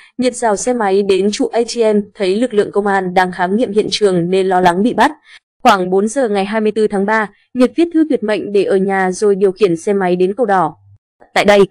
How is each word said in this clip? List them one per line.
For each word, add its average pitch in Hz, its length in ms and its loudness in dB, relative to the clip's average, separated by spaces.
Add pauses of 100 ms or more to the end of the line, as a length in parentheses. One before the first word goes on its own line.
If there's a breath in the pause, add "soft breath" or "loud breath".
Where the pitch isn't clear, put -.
(180 loud breath)
Nhiệt 247 180 -2
rào 214 200 0
xe 247 160 -4
máy 202 300 0
đến 196 300 0
trụ - 140 -2
A 226 140 -2 (140)
T - 20 -8 (180)
M, 208 60 2 (140)
thấy 190 220 -2
lực 233 180 -2
lượng 202 180 0
công 202 140 -2
an 190 280 -2
đang 185 180 0
khám 185 240 -2
nghiệm 233 160 -2
hiện 208 180 0
trường 185 400 0
nên 190 160 0
lo 185 140 2
lắng 180 220 2
bị 208 120 0
bắt. 269 180 2 (500 loud breath)
Khoảng 190 280 2
bốn 196 180 0
giờ 254 200 -2
ngày 202 160 0
hai 220 160 -4
mươi 214 120 0
tư 214 140 0
tháng 202 200 -2
ba, 214 240 0 (240 soft breath)
Nhiệt 247 220 2
viết 339 180 2
thư 311 140 4
tuyệt 247 140 -2
mệnh 208 300 -4
để 196 120 2
ở 196 120 0
nhà 190 360 0
rồi 202 220 0
điều 190 180 0
khiển 180 240 0
xe 202 160 -4
máy 185 240 0
đến 185 200 0
cầu 247 100 -2
đỏ. 185 300 0 (580)
Tại 180 100 2
đây, 202 160 4 (100)